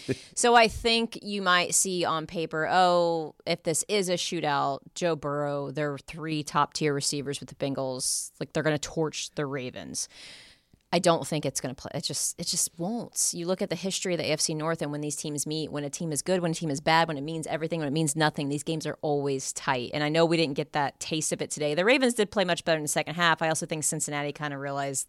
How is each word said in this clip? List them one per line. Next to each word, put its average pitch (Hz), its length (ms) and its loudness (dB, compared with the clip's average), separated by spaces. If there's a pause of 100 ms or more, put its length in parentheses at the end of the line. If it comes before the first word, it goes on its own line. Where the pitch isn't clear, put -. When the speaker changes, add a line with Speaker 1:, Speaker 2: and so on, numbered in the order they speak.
(260)
Speaker 1:
<laughs> - 100 -20
Speaker 2:
So 240 200 6
I 226 120 10
think 226 540 0
you 202 200 -4
might 180 320 4
see 180 300 2
on 156 240 -2
paper, 160 420 -2
oh, 170 640 4 (120)
if - 180 -2
this 160 240 0
is 202 220 2
a 180 60 2
shootout, 143 640 0 (140)
Joe 170 220 0
Burrow, 143 560 -2
their 147 260 -2
three 156 460 -6
top-tier 147 500 2
receivers 139 460 -2
with - 80 -14
the - 80 -16
Bengals, 135 760 -2 (100)
like, 143 100 -6
they're 156 120 0
gonna 151 140 4
torch - 580 -4
the 151 100 -2
Ravens. 123 640 -6 (840)
I 175 60 4
don't 165 280 2
think 151 180 -2
it's - 140 -4
gonna 123 160 -6
play. - 180 -14
It 143 120 -6
just, - 340 -4
it 170 80 -6
just - 300 0
won't. 196 560 -2
You 170 140 -6
look 185 140 0
at 196 80 -2
the 160 60 -2
history 185 380 -2
of 165 60 2
the - 100 -2
A - 20 2
F 156 80 2
C - 140 0
North, 160 280 -2
and 147 120 -2
when 147 80 -4
these 147 160 -4
teams 147 280 -4
meet, 151 240 -2
when 147 140 -4
a 143 60 -6
team 160 240 -4
is 131 80 -2
good, 185 180 2
when 170 120 2
a - 20 -2
team 165 160 -2
is 139 100 -2
bad, 160 300 4
when 151 80 -4
it 135 60 -4
means 160 240 -6
everything, 160 320 -4
when 151 100 -2
it - 20 -2
means 156 240 2
nothing, 151 320 2
these 147 160 -4
games 160 240 -4
are 147 140 -6
always 143 500 0
tight. 127 420 -2
And 147 120 0
I 147 40 0
know 165 160 6
we 165 120 4
didn't 151 180 2
get 151 160 -4
that 143 300 -2
taste 160 320 -2
of 160 80 -2
it 143 100 -6
today. 147 240 -2
The 180 80 2
Ravens 254 300 4
did 208 180 0
play 196 140 2
much 170 180 0
better 160 140 4
in 151 60 -4
the 151 40 -2
second 156 280 -2
half. 170 260 4
I 160 80 2
also 160 160 -2
think 151 180 -4
Cincinnati 147 480 -2
kinda 143 260 -6
realized 139 520 -4